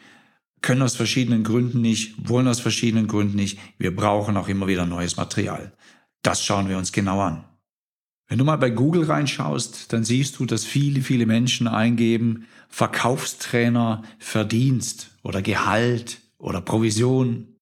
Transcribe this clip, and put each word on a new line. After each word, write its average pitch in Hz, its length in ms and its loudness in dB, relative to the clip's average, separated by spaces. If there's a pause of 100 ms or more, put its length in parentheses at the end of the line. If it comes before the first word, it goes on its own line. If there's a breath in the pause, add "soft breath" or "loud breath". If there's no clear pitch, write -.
(640 soft breath)
können 131 180 2
aus 127 160 0
verschiedenen 117 480 0
Gründen 120 360 0
nicht, 113 480 0
wollen 127 200 2
aus 117 120 0
verschiedenen 113 480 0
Gründen 104 280 0
nicht. 98 220 -2 (180 loud breath)
Wir 92 180 -2
brauchen 104 420 0
auch 92 120 -2
immer 98 200 -2
wieder 90 180 2
neues 85 300 -4
Material. 95 560 -4 (500 soft breath)
Das - 220 0
schauen 98 240 0
wir 95 100 -2
uns 92 140 -6
genau 98 280 0
an. 82 240 -2 (840)
Wenn 110 100 -2
du 131 60 4
mal 156 120 2
bei 131 140 2
Google 151 340 2
reinschaust, 147 880 -2
dann 113 120 0
siehst 127 340 0
du, 131 80 -2
dass 113 180 -2
viele, 139 380 0
viele 120 240 2
Menschen 117 420 2
eingeben, 113 760 2 (220 loud breath)
Verkaufstrainer, 120 1300 0 (160 loud breath)
Verdienst 113 920 0 (120)
oder 95 200 -4
Gehalt 107 800 0 (180)
oder - 240 -6
Provision. 117 840 0 (140)